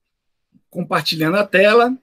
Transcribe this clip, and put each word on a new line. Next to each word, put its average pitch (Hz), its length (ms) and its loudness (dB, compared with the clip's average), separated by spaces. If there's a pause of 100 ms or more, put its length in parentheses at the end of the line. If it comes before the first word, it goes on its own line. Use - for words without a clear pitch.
(720)
compartilhando 165 640 -4
a 208 100 0
tela. 233 560 2